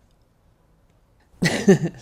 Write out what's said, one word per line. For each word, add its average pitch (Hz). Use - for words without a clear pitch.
<laughs> -